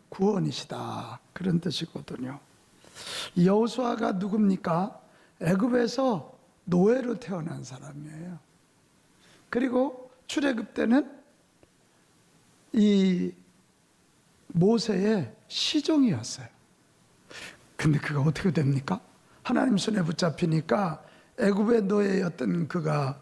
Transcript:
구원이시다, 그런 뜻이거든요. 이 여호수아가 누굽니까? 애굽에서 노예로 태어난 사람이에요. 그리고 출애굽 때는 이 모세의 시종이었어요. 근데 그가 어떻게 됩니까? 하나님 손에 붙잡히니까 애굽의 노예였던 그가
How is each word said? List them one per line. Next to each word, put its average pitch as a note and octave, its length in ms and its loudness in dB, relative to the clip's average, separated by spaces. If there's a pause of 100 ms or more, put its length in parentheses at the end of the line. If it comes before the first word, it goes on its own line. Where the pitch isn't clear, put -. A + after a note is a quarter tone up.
구원이시다, B2+ 1120 -4 (120)
그런 F3 280 0
뜻이거든요. C#3+ 800 -8 (920)
이 F3 120 4
여호수아가 A3+ 680 0
누굽니까? F#3+ 880 0 (400)
애굽에서 A#3 960 0 (280)
노예로 G#3+ 560 2
태어난 D#3 420 -8
사람이에요. D3+ 760 -14 (1120)
그리고 B3+ 600 -2 (160)
출애굽 C4 480 -2
때는 A#3+ 360 2 (1600)
이 F#3+ 600 4 (1160)
모세의 G3 840 2 (140)
시종이었어요. C4+ 1000 0 (1300)
근데 D3+ 220 2
그가 D3 240 -2
어떻게 D#3+ 280 0
됩니까? C3+ 500 0 (420)
하나님 B3 360 2
손에 G#3 240 0
붙잡히니까 E3+ 1000 0 (360)
애굽의 G#3 440 4
노예였던 F#3+ 840 0
그가 D3 540 -2